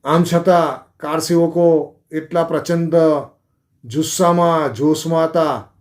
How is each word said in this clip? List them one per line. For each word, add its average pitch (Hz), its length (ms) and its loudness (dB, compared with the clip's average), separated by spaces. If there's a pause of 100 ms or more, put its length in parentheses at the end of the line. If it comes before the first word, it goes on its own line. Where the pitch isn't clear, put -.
આમ 160 200 2
છતાં 170 720 0
કાર 151 220 -6
સેવકો 165 760 0 (140)
એટલા 160 340 -4
પ્રચંડ 165 500 -4 (880)
જુસ્સામાં, 160 880 0
જોશમાં 156 500 0
હતા 151 460 -2 (100)